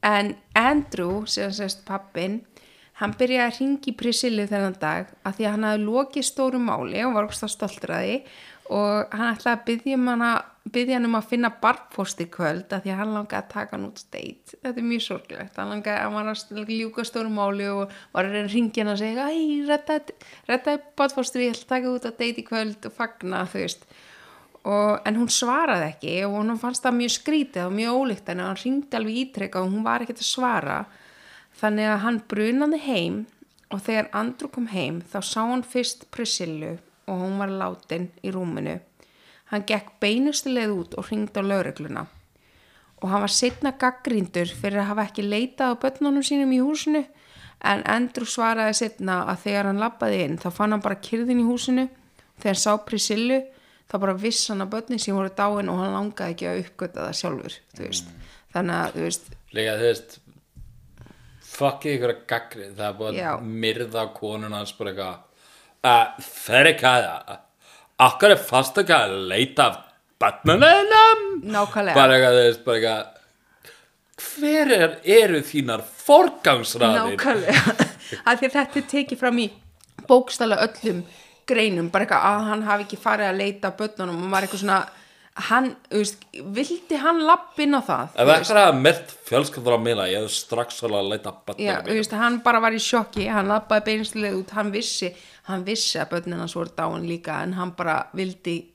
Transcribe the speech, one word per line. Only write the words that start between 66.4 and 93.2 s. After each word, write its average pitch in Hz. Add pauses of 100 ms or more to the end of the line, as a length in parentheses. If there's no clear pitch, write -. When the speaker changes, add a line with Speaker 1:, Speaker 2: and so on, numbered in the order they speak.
Speaker 2:
hvað 127
það? 82 (600)
Af -
hverju 202
fannst 131
ekki 190
að 107 (140)
leita 117
að 113 (420)
börnunum 160
þínum?“ 427 (260)
Speaker 1:
Nákvæmlega. 202
Speaker 2:
Bara 131
eitthvað, 127
þú 123
veist, 117
bara 117
eitthvað, 110 (1120)
hver 294
er, 165 (100)
eru 190
þínar 123
forgangsraðir? 147
Speaker 1:
Nákvæmlega. 220 (240)
<laughs> -
Af 240
því 269
að 254
þetta 285
er 277
tekið 277
fram 240
í 214 (580)
bókstaflega 247
öllum 196 (440)
greinum, 202
bara 196
eitthvað -
að 208
hann 214
hafi 208
ekki 202
farið 214
að 190
leita 196
að 190
börnunum 185
og 185
maður 190
eitthvað 190
svona, 190 (560)
hann, 254 (160)
þú -
veist, 208 (300)
vildi 294
hann 320
labba 320
inn 285
á 262
það, 131
Speaker 2:
Ef -
Speaker 1:
þú 139
Speaker 2:
ekki 165
Speaker 1:
veist? 208
Speaker 2:
að 160
myrt 156 (100)
fjölskyldur 123
á 113
mína, 110
ég 95
hefði 107
strax -
alveg 107
að 98
leita 107
að -
börnunum 139
Speaker 1:
Já, 190
Speaker 2:
mínum. -
Speaker 1:
þú 220
veist, 214
hann 233
bara 233
var 226
í 220
sjokki, 214